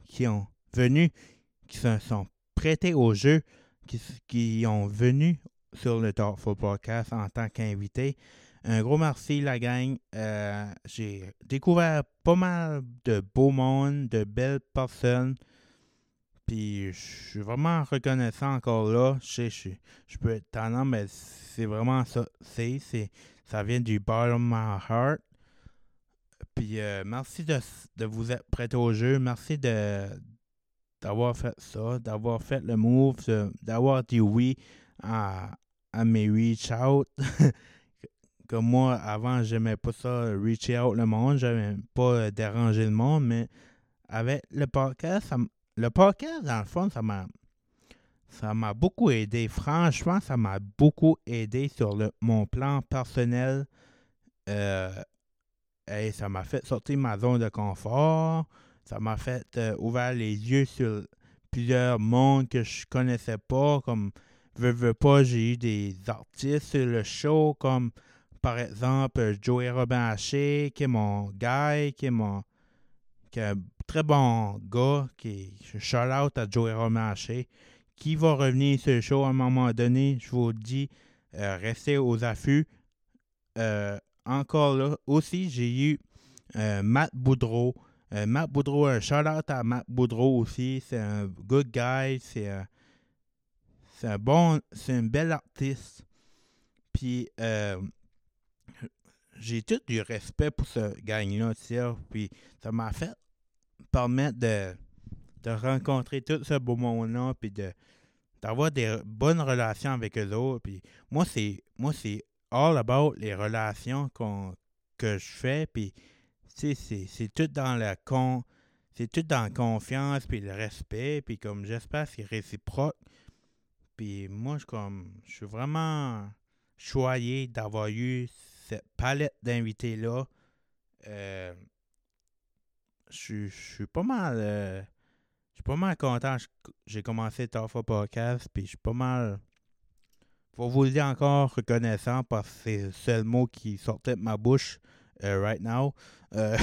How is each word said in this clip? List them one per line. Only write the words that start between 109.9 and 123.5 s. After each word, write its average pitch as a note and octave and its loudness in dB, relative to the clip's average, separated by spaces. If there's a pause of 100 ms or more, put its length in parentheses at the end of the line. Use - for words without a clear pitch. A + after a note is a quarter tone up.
avec A2+ -4
eux G2+ -4
autres. B2 -4
Puis F#2+ -14 (280)
moi, D#3 2
c'est, G#2 -4 (160)
moi, C#3 -2
c'est G#2+ -8 (260)
all D3 4
about C3 2
les G#2 -6
relations A2 -4
qu'on, G2 -8 (440)
que G#2 -2
je - -14
fais, C#3+ -4
puis, G#2 -8
tu - -20 (520)
sais, D3 -2
c'est, G2 -10
c'est A2 -8
tout D#3+ -2
dans C3+ -4
la G#2 -4
con-, B2+ -2 (520)
c'est A#2+ -8
tout E3 -2
dans D3+ 0
la G#2 -4
confiance, C3 -2
puis A#2+ -6
le G2 -10
respect, A2+ -8
puis A2 -10
comme G2+ -10
j'espère, A#2 -6
c'est G#2+ -14
réciproque. A#2 -6 (1000)